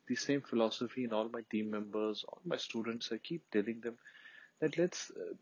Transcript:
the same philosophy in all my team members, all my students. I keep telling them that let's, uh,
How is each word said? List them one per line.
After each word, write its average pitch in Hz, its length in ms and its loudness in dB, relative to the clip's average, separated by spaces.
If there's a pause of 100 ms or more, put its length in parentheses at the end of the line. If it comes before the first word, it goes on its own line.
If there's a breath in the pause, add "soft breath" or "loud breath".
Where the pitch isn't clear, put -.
the 123 100 0
same 143 260 2
philosophy 117 640 2
in 113 100 -2
all 110 160 4
my 117 200 -4
team 107 200 0
members, 107 580 0
all - 160 -12
my 165 120 -2
students. 117 560 -4
I 110 60 -2
keep 170 320 -6
telling 113 300 2
them 117 160 -6 (600 loud breath)
that 156 200 2
let's, - 320 2
uh, 87 320 -8